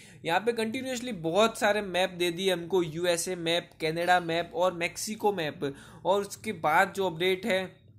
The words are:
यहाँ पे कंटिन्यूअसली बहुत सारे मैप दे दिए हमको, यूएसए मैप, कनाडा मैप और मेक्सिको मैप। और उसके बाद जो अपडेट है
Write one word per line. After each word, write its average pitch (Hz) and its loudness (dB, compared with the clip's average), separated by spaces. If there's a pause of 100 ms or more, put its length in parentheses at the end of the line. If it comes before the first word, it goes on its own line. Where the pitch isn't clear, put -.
(260)
यहाँ 170 2
पे 226 0
कंटिन्यूअसली 247 -4 (100)
बहुत 202 2
सारे 208 2
मैप 180 -2
दे 175 2
दिए 185 0
हमको, 170 0
यूएसए 175 -2
मैप, 170 0 (120)
कनाडा 170 4
मैप 165 -2
और 180 2
मेक्सिको 202 -2
मैप। 151 -4 (320)
और 202 2
उसके 208 -8
बाद 170 4
जो 190 0
अपडेट 185 0
है 190 0 (340)